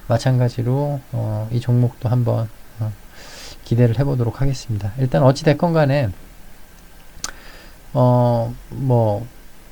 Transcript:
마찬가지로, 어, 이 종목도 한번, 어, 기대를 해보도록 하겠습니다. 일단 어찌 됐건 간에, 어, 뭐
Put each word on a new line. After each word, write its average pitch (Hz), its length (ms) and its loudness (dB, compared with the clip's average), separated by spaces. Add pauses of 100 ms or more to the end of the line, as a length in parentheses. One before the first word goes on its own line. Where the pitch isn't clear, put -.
마찬가지로, 127 960 0 (120)
어, 107 380 -4
이 120 80 0
종목도 120 500 0
한번, 117 380 0 (320)
어, 107 120 -4 (720)
기대를 117 340 2
해보도록 127 400 0
하겠습니다. 104 600 -2
일단 131 240 2
어찌 131 200 4
됐건 165 300 2
간에, 139 380 2 (1800)
어, 120 600 2 (160)
뭐 117 560 0 (460)